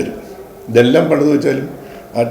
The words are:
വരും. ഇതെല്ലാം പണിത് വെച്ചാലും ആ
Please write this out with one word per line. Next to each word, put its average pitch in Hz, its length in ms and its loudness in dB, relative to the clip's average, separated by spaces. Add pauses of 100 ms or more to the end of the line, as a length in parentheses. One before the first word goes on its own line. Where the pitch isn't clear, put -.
വരും. 90 160 -6 (540)
ഇതെല്ലാം 123 400 4
പണിത് 147 260 2
വെച്ചാലും 135 320 -2 (480)
ആ - 140 0